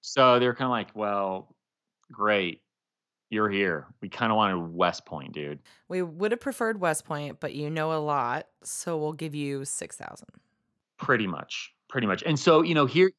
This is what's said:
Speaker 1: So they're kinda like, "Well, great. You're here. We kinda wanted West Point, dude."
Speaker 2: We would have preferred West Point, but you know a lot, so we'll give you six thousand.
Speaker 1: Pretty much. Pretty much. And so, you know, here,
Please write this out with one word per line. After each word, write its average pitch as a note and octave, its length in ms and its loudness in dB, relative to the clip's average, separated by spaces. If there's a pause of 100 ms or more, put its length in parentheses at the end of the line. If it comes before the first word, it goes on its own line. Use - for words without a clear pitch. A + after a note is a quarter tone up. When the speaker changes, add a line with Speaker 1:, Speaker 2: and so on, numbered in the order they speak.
Speaker 1:
So B2+ 380 6
they're B2 160 4
kinda B2+ 160 -2
like, A#2 240 -2
"Well, G2+ 600 -2 (580)
great. G2+ 480 0 (720)
You're G#2+ 180 0
here. F#2+ 380 0 (140)
We G2+ 80 -10
kinda A2 260 0
wanted G2+ 240 2
West E2+ 480 0
Point, D2 260 -12
dude." D2 280 -10 (280)
Speaker 2:
We F#3 140 -4
would F3 300 -4
have A#3+ 80 -4
preferred A3+ 400 -4
West E3 240 0
Point, D3 360 -8
but - 140 -8
you D3 160 -4
know D#3+ 220 -2
a D#3+ 80 0
lot, C#3+ 460 -2 (160)
so - 360 -6
we'll D3+ 140 -4
give D#3 220 -8
you C#3 300 -6
six - 320 -10
thousand. - 320 -16 (720)
Speaker 1:
Pretty A2+ 280 2
much. - 460 -10 (160)
Pretty A#2+ 180 -2
much. F#2+ 180 0
And D#3 140 0
so, E3 240 6
you E3 120 2
know, D3 120 4
here, F3 320 4